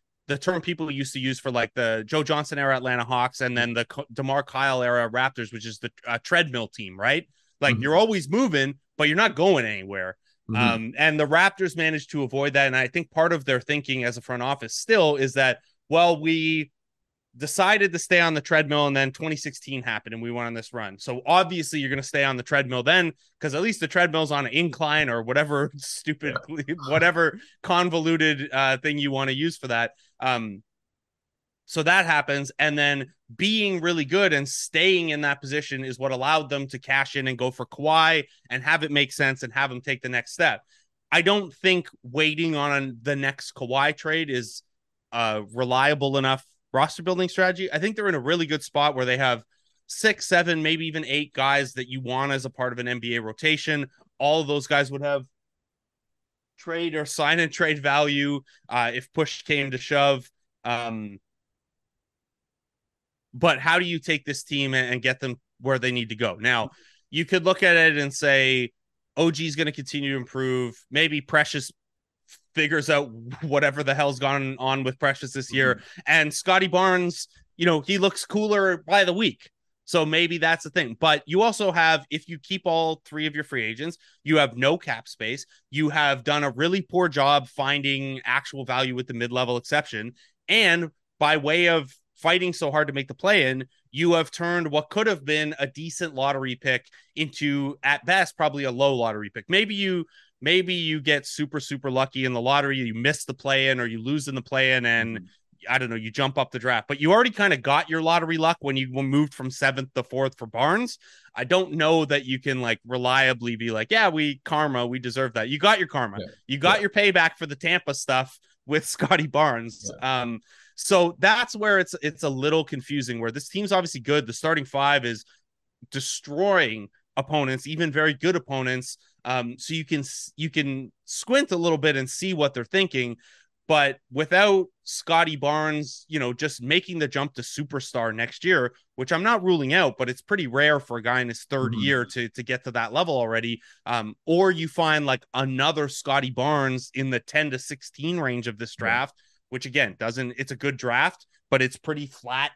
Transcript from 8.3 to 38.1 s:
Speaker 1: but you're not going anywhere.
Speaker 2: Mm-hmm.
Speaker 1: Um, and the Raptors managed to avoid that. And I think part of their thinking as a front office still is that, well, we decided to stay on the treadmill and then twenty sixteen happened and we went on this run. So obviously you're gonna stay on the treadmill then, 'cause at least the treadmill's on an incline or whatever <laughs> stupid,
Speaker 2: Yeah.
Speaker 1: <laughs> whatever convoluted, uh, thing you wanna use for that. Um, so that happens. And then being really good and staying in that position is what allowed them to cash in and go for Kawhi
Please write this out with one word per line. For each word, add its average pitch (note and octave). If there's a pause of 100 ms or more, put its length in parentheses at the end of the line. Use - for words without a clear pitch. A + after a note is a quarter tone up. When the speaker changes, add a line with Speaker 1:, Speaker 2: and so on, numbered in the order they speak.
Speaker 1:
but D3+
you're D#3
not A3
going D#3+
anywhere. G2 (340)
Speaker 2:
Mm-hmm. A2
Speaker 1:
Um, A#2
and D3+
the D3+
Raptors E3+
managed D#3+
to D3
avoid C#3
that. C#3
And B2+
I C3
think E3+
part E3
of D3+
their B2+
thinking C#3+
as A#2+
a A#2+
front B2
office C3
still E3+
is C3+
that, C3 (280)
well, E3+
we D#3+ (680)
decided F#3+
to F3
stay F3
on E3
the D3
treadmill D3
and C#3
then C3+
twenty D#3+
sixteen C3+
happened A2
and A2+
we A#2
went A#2+
on A#2
this A2+
run. G#2
So B2
obviously E3
you're C3+
gonna C3+
stay C#3
on C3+
the B2+
treadmill B2+
then, E3 (260)
'cause C#3+
at D#3+
least G#3+
the D#3+
treadmill's D#3+
on C#3+
an A2+
incline D3+
or A#2
whatever C#3+
<laughs> C#3+
stupid, D3 (140)
Speaker 2:
Yeah. D3+
Speaker 1:
<laughs> C#3+
whatever E3 (240)
convoluted, D#3+
uh, C3+
thing D3
you C#3+
wanna C3+
use D3+
for C3
that. A#2 (280)
Um, A2+ (1040)
so -
that F3
happens. C#3+
And D3
then C#3+ (220)
being G3+
really E3
good F3+
and C#3
staying E3+
in D3
that C#3+
position C#3
is B2+
what C3
allowed C#3
them C#3
to C3+
cash C3+
in C3+
and C3
go B2+
for B2+
Kawhi D#3+ (260)